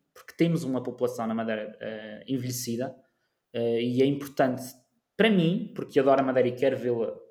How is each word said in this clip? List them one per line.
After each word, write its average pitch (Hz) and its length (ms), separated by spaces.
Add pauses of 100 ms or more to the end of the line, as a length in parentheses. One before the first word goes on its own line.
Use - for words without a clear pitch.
(140)
porque - 220
temos 165 280
uma 127 180
população 117 460
na 110 80
Madeira, 110 440
eh, 107 480
envelhecida, 123 680 (580)
eh, 117 280
e 123 200
é 131 40
importante 135 580 (540)
para 220 140
mim, 185 440
porque - 240
adoro 135 220
a - 20
Madeira 127 240
e 120 80
quero 139 220
vê-la, 117 340 (200)